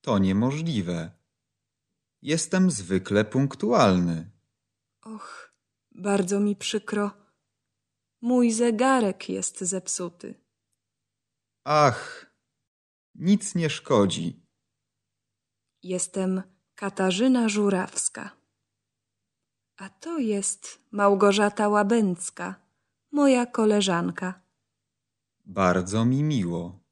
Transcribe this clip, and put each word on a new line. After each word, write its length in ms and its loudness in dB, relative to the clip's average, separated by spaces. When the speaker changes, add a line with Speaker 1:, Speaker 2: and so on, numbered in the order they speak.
Speaker 1:
To 180 0
niemożliwe. 1040 -2
Jestem 480 0
zwykle 540 0
punktualny. 1040 0
Speaker 2:
Och, 540 -18
bardzo 500 -2
mi 160 0
przykro. 540 -6
Mój 320 4
zegarek 760 0
jest 320 -8
zepsuty. 760 -8
Speaker 1:
Ach, 600 2
nic 400 0
nie 160 0
szkodzi. 760 0
Speaker 2:
Jestem 600 -4
Katarzyna 760 0
Żurawska. 880 -2
A 120 -18
to 300 -10
jest 600 -4
Małgorzata 800 4
Łabęcka, 840 0
moja 340 4
koleżanka. 960 0
Speaker 1:
Bardzo 600 0
mi 180 0
miło. 560 -4